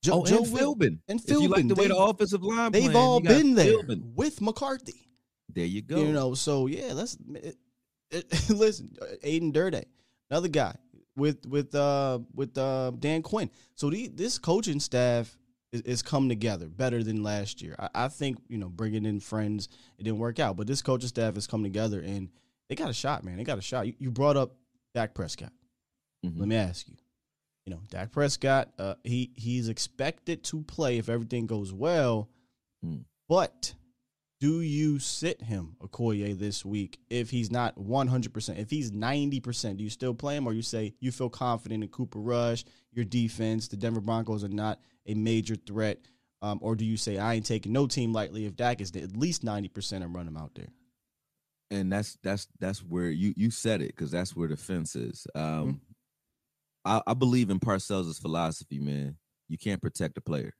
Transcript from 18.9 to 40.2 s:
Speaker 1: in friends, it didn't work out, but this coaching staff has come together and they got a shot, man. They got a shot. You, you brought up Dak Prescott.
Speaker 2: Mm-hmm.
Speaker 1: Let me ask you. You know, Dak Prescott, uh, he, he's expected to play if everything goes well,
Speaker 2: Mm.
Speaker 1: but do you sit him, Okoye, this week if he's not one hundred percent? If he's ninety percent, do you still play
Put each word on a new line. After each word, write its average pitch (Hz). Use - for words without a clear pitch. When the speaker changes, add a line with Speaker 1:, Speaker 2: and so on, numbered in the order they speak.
Speaker 1:
in 104
friends, 107
it -
didn't 110
work 117
out, 104
but 104
this 139
coaching 123
staff 113
has 101
come 110
together 104
and 95
they 139
got 151
a 127
shot, 139
man. 90
They 107
got 123
a -
shot. 117
You, 117
you 135
brought 139
up 131
Dak 113
Prescott. -
Speaker 2:
Mm-hmm. 82
Speaker 1:
Let 101
me 110
ask 92
you. -
You 95
know, 85
Dak 92
Prescott, 139
uh, 98
he, 120
he's 117
expected -
to 156
play 135
if 113
everything 117
goes 101
well, 120
Speaker 2:
Mm. 80
Speaker 1:
but -
do 160
you 151
sit -
him, 95
Okoye, 104
this 101
week 101
if 120
he's 117
not 120
one 123
hundred 123
percent? 107
If 110
he's 143
ninety 135
percent, 117
do 104
you 107
still 127
play 143